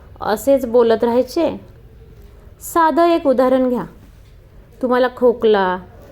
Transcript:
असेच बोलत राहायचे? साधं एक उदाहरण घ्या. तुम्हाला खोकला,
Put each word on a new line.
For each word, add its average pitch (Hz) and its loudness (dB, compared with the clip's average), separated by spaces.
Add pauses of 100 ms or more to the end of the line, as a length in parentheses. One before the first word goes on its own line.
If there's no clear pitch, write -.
(220)
असेच 247 0
बोलत 226 2
राहायचे? 247 -2 (1000)
साधं 330 0
एक 330 0
उदाहरण 254 2
घ्या. 240 -4 (1000)
तुम्हाला 247 0
खोकला, 214 0 (340)